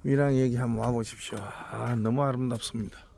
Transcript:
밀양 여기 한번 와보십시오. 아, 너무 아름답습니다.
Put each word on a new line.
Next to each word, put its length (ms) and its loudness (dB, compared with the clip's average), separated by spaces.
밀양 380 4
여기 160 2
한번 300 0
와보십시오. 520 -2
아, 580 -4
너무 260 2
아름답습니다. 840 -2